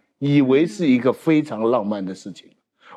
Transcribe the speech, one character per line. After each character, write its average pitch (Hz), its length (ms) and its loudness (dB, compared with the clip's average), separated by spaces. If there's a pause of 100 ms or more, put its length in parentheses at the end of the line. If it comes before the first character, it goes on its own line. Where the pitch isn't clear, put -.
(180)
以 143 240 2
为 135 240 2
是 165 220 -4
一 127 100 4
个 120 140 0
非 156 300 0
常 113 280 -4
浪 117 160 0
漫 104 180 -6
的 92 100 -8
事 92 180 -16
情。 - 180 -20 (460)